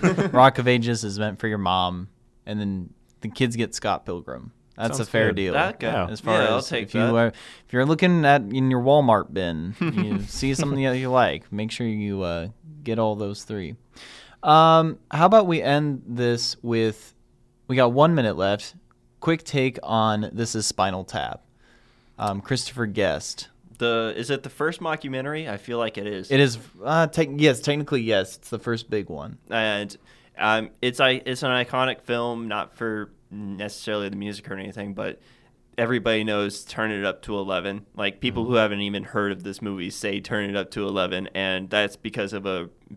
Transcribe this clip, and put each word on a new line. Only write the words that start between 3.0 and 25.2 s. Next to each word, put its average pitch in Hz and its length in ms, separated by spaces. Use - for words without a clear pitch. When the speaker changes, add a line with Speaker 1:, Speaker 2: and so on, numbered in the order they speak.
Speaker 1:
the 113 80
kids 120 260
get 110 200
Scott 98 300
Pilgrim. 65 460
That's 120 160
Speaker 2:
Sounds 113 100
Speaker 1:
a - 40
fair 110 160
Speaker 2:
good. 104 100
Speaker 1:
deal. 95 160
Speaker 3:
That 165 260
good. 117 80
Speaker 2:
Yeah. 101 200
Speaker 1:
As 107 140
far 110 200
Speaker 3:
Yeah, 107 80
I'll 113 80
Speaker 1:
as - 120
Speaker 3:
take 120 140
Speaker 1:
if 98 120
you, 113 60
Speaker 3:
that. 117 140
Speaker 1:
uh, 117 160
if - 60
you're 127 120
looking 160 400
at, 143 160
in 131 300
your 127 100
Walmart 127 520
bin, 87 440
Speaker 3:
<laughs> - 20
Speaker 1:
you 160 420
see 135 320
something 139 300
that 127 140
you 131 120
like, 104 420
make 107 200
sure 120 160
you, 104 360
uh, 85 240
get 113 160
all 110 160
those 101 280
three. 101 320
Um, 160 540
how 151 160
about 208 200
we 165 140
end 143 460
this 120 540
with, 113 520
we 131 80
got 123 180
one 156 220
minute 110 220
left. 98 380
Quick 165 240
take 131 400
on 107 500
This 113 220
Is 107 100
Spinal 95 380
Tap. 69 400
Um, 101 240
Christopher 123 460
Guest. 92 600
Speaker 3:
The, 113 380
is 117 140
it 135 140
the 135 60
first 160 300
mockumentary? 151 720